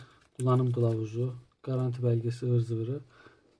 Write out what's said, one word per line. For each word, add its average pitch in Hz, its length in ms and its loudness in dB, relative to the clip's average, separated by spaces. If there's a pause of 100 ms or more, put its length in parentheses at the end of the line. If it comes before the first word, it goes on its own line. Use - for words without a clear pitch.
(380)
kullanım 127 340 4
kılavuzu, 117 640 0 (280)
garanti 127 400 -2
belgesi, 120 420 0
ıvır 123 140 4
zıvırı, 117 420 -2 (580)